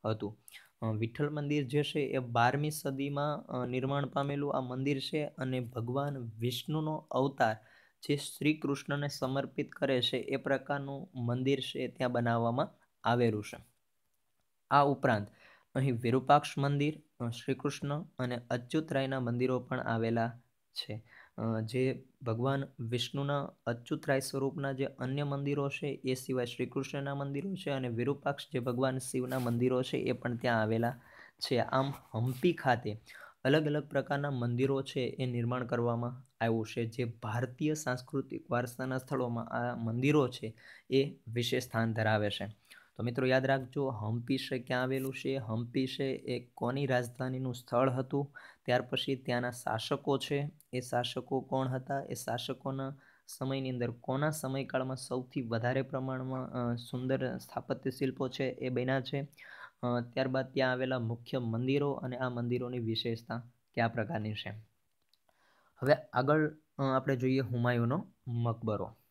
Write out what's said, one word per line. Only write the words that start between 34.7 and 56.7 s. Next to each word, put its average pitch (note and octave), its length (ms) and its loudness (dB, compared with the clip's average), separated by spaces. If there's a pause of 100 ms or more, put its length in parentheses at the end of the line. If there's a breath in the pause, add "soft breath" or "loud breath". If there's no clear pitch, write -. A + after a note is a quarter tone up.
છે, C3+ 180 -4
એ B2+ 260 -2
નિર્માણ A#2+ 400 0
કરવામાં A#2+ 800 -2
આવ્યું A2+ 220 2
છે. A#2 200 -2
જે A#2+ 180 -4
ભારતીય A#2+ 720 -2
સાંસ્કૃતિક C3 760 -4
વારસાના B2 480 -2
સ્થળોમાં B2 500 -2
આ A#2+ 280 -2
મંદિરો B2+ 520 4
છે, A2 260 -8 (360 loud breath)
એ C3+ 260 2 (120)
વિશેષ A#2+ 360 0
સ્થાન A2+ 280 2
ધરાવે G#2+ 380 2
છે. G2+ 260 -6 (400 loud breath)
તો G#2+ 60 -6
મિત્રો B2 240 0
યાદ C3 200 6
રાખજો, C3+ 420 0
હમ્પી A#2+ 500 -2
છે C3 200 -4
ક્યાં B2+ 240 0
આવેલું C3 320 -2
છે, C3+ 220 -2
હમ્પી A#2+ 500 0
છે C3+ 180 -4
એ B2 500 -4
કોની C3 320 0
રાજધાનીનું B2+ 680 0
સ્થળ B2+ 360 2
હતું, C3+ 420 0 (320 loud breath)
ત્યાર B2 180 4
પછી C3 340 -2
ત્યાંના B2 340 -2
શાસકો C3+ 680 0
છે, C#3+ 320 -2 (220)
એ B2+ 80 -2
શાસકો B2 600 -2
કોણ C3 280 0
હતા, C3 320 -2
એ - 140 -6
શાસકોના C3+ 800 -4 (320 soft breath)
સમયની C3+ 440 -2
અંદર A#2+ 200 -2
કોના C3+ 400 0
સમયકાળમાં C3 640 -2
સૌથી B2+ 460 -4
વધારે A#2+ 400 2
પ્રમાણમાં, C3 680 -4
અ, A#2+ 240 0